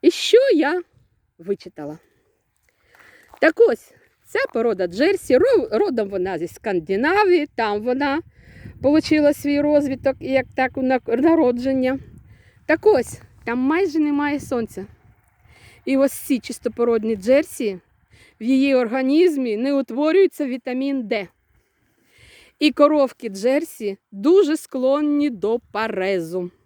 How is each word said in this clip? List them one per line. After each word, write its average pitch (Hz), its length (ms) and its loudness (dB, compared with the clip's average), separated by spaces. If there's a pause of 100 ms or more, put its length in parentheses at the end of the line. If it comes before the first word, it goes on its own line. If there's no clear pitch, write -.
І 330 100 6
що - 260 2 (160)
я 302 280 2 (600)
вичитала? 165 580 -10 (1400)
Так 320 180 2
ось, 415 340 2 (320)
ця - 140 -6 (140)
порода 220 340 -2
Джерсі, 254 500 0
ро-, 392 340 2
родом 233 380 -2
вона 185 280 -4
зі 165 100 -6
Скандинавії, 285 1080 0
там 208 260 -2
вона 269 400 -2 (600)
получила 302 520 2
свій 285 280 -2
розвиток, 285 580 0
як 262 260 -2 (100)
так, 262 220 -2
на-, 254 300 0
народження. 262 920 0 (680)
Так - 200 0
ось, 349 340 2 (240)
там 240 160 -4
майже 311 400 0
немає 294 400 0
сонця. 226 460 -6 (1000)
І 269 120 0
ось 269 140 2
ці - 280 -4
чистопородні 226 760 -4
Джерсі, 214 640 0 (640)
в - 20 -12
її 262 320 2
організмі 262 840 0
не 262 160 -2
утворюється 302 720 0
вітамін 262 640 -6
Д. 202 200 -4 (1300)
І 294 120 2
коровки 285 580 2
Джерсі 214 680 -4 (140)
дуже 302 460 2
склонні 285 720 -2
до 220 300 -4 (120)
парезу. 185 800 -4 (140)